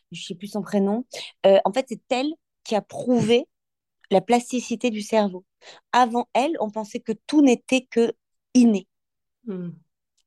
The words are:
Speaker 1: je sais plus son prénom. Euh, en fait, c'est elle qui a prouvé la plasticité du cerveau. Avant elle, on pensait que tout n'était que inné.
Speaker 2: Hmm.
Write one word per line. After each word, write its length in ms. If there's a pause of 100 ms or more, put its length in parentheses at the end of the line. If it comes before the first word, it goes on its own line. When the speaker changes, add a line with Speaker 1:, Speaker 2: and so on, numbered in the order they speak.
(120)
Speaker 1:
je 120
sais 120
plus 120
son 140
prénom. 440 (420)
Euh, 180
en 80
fait, 160
c'est 200
elle 220 (320)
qui 120
a 60
prouvé 680 (640)
la 100
plasticité 720
du 100
cerveau. 440 (460)
Avant 420
elle, 260
on 100
pensait 300
que 140 (140)
tout 140
n'était 480
que 240 (420)
inné. 320 (580)
Speaker 2:
Hmm. 260 (560)